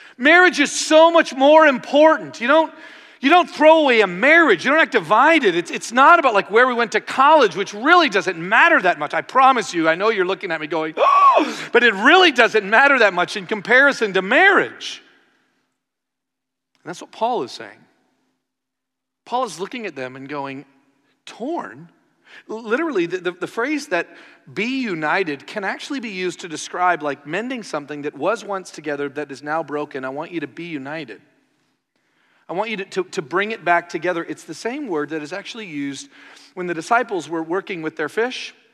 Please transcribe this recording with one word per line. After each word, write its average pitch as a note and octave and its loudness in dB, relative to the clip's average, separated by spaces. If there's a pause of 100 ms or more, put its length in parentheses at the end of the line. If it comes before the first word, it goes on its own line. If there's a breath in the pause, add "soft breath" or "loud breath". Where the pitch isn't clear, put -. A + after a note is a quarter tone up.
(180 loud breath)
Marriage D#4 4
is C#4 0
so D#4+ 4
much E4 2
more D4+ 6
important. C#4 2
You A#3 -2
don't, D#4 2 (480 loud breath)
you C4+ 0
don't F4 4
throw D#4 4
away B3 4
a G3 2
marriage. A#3+ 2
You C4 2
don't D#4 2
act - 0
divided. A3+ 2
It's, E3+ -4
it's A#3 -10
not C#4+ 6
about, C4+ 0
like, G3 0
where A#3 4
we B3 -2
went A#3 -2
to G#3 0
college, C4+ 4
which F#3+ -6
really C#4+ 4
doesn't F#3 -2
matter A#3+ 2
that F3 0
much. D3 -6
I D#3+ -2
promise B3 2
you, D#3+ 0
I D#3+ 2
know G3 -2
you're F#3+ -2
looking F#3 -6
at D#3+ -6
me D3+ -8
going, D#3 -6
"Oh," C6+ 2
but A#3+ 4
it A3+ 4
really D#4 6
doesn't G#3+ 2
matter C4 4
that G3+ 4
much F3 -2
in F#3+ -8
comparison A3 0
to F#3+ 0
marriage. B3+ 0 (1800)
And D3 -16
that's F3 -16
what - -18
Paul A3 -4
is A#2 -10
saying. G#2 -18 (1400)
Paul B3+ -4
is E3 -10
looking G#3+ -10
at E3 -12
them C3 -12
and C3+ -16
going, C#3 -10 (640)
"Torn?" F3 -12 (580 loud breath)
Literally, A3+ -4
the, F3+ -6
the, F3+ -6
the - -10
phrase C#4+ -6
that E3+ -4 (460 loud breath)
"be B3 -4
united" D#3+ -4
can G#3 -10
actually C4 -8
be A3+ -12
used F#3 -8
to F#3 -16
describe, F3 -4
like, C#3+ -8
mending A3 -8
something D3 -10
that D3 -8
was F#3+ -4
once F#3+ -10
together C#3+ -8
that C#3+ -12
is B2 -16
now D3+ -6
broken. D3 -10
I C3 -8
want D3 -12
you E3 -8
to D3 -8
be D#3+ -14
united. C#3 -12 (1300)
I D#3+ -12
want G#3+ -6
you G#3+ -6
to, G3 -8
to, F#3+ -6
to - -8
bring F#3 -4
it G#3+ -12
back E3+ 0
together. E3+ -6
It's D3 -14
the D#3+ -16
same C4 -10
word D3 -6
that D#3 -8
is D3 -14
actually G3+ -14
used C#3 -10 (440 loud breath)
when F3+ -8
the E3+ -6
disciples G3 -2
were E3 -6
working F3+ -6
with D#3 -8
their D3+ -6
fish - -6 (200)